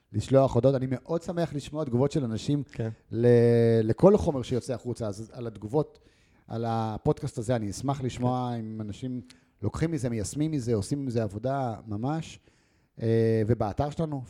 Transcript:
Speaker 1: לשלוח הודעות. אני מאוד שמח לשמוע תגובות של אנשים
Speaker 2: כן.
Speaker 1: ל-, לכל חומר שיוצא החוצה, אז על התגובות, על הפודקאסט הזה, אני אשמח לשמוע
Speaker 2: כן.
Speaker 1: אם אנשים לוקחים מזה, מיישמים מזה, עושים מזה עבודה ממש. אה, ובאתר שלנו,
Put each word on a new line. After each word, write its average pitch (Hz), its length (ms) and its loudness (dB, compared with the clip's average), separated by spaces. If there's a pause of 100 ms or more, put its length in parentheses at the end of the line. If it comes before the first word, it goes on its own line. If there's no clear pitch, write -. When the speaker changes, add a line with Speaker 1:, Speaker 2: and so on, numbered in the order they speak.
(120)
Speaker 1:
לשלוח 135 420 4
הודעות. 131 200 4
אני 127 160 -2
מאוד 160 320 -4
שמח 170 320 -4
לשמוע 147 300 -4
תגובות 127 280 4
של 147 120 0
אנשים 127 380 -2
Speaker 2:
כן. 117 260 -6 (220)
Speaker 1:
ל-, 113 160 2 (560)
לכל 165 340 6
חומר 143 260 -2
שיוצא 123 320 -4
החוצה, 117 320 -8
אז 107 280 -8
על 120 120 -10
התגובות, 107 520 -4 (500)
על 117 200 -6
הפודקאסט 113 680 -2
הזה, 120 180 0
אני 107 140 -4
אשמח 139 320 -4
לשמוע 123 500 -2
Speaker 2:
כן. 117 60 -6
Speaker 1:
אם 110 220 -10
אנשים 120 400 -8 (420)
לוקחים 156 280 -2
מזה, 131 200 -4
מיישמים 131 400 -4
מזה, 123 240 -2
עושים 135 320 -2
מזה 117 160 0
עבודה 117 520 -4 (120)
ממש. 127 540 -6 (640)
אה, 113 440 2
ובאתר 113 440 0
שלנו, 147 400 -4